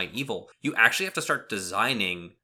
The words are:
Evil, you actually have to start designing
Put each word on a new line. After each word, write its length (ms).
Evil, 340
you 160
actually 300
have 80
to 80
start 260
designing 960